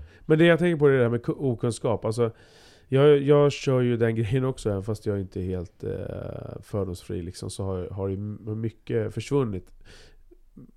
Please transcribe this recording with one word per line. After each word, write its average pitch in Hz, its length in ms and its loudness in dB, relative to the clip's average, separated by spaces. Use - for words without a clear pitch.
Men 156 140 4
det 165 60 8
jag 170 140 6
tänker 170 200 2
på 147 80 6
är 139 40 6
det 131 120 4
här 117 60 2
med 117 160 0
ku-, 156 120 -4
okunskap. 120 680 -2
Alltså, 113 260 0
jag, 143 340 6
jag 143 300 6
kör 131 300 0
ju 120 160 2
den 113 180 2
<laughs> - 0 -
grejen 117 300 0
också, 123 240 -4
även 98 140 -2
fast 107 220 -6
jag 101 160 -2
inte 92 200 -8
är 90 40 -4
helt, 90 380 -8
eh, - 800 -10
fördomsfri, 95 600 -6
liksom, 90 280 -10
så 101 140 -10
har, 95 280 -6
har 98 160 -6
ju 98 80 -2
m-, 104 460 -8
mycket 113 520 -6
försvunnit. 117 600 -4